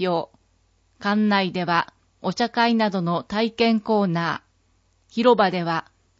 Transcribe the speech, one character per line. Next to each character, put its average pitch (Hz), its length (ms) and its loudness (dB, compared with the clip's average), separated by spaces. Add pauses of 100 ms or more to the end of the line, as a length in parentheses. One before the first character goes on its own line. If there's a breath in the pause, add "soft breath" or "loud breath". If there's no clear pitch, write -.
表、 170 260 -2 (680)
館 214 280 0
内 196 240 0
で 180 120 -4
は、 170 300 0 (280)
お 185 120 -4
茶 220 160 -2
会 233 240 0
な 220 160 0
ど 185 120 -2
の 170 220 -2
体 220 280 -4
験 226 280 0
コ 208 240 0
ー - 40 0
ナ 165 340 -4 (680)
ー、 - 40 -20
広 233 240 4
場 190 140 2
で 175 120 -4
は、 165 280 -4 (280)